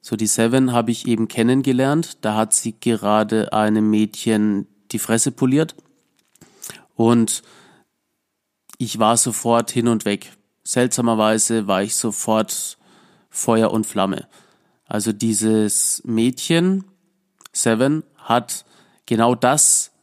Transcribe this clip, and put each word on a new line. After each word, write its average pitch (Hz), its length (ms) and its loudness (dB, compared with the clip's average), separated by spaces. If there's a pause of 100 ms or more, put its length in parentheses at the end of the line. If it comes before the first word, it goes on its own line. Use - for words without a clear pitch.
So, - 140 -6
die 107 120 -2
Seven 123 460 2
hab 117 160 2
ich - 180 -4
eben 113 220 0
kennengelernt. 131 920 0
Da 107 140 -2
hat 110 180 0
sie - 240 -4
gerade 107 760 0
einem 107 360 2
Mädchen 107 760 0 (240)
die 110 80 -6
Fresse 113 320 0
poliert. 135 440 0 (1200)
Und 113 460 2 (1400)
ich 110 220 -8
war 113 160 6
sofort 117 560 0
hin 120 160 0
und 113 160 0
weg. 101 300 -4 (300)
Seltsamerweise 113 1040 0
war 95 160 0
ich 104 120 -6
sofort - 840 -4 (520)
Feuer 113 420 0
und 110 140 -2
Flamme. - 420 -4 (580)
Also 107 280 -4
dieses 110 920 -2
Mädchen, 165 800 0 (680)
Seven, 131 500 0 (140)
hat - 480 -4 (400)
genau 117 280 2
das - 580 2 (120)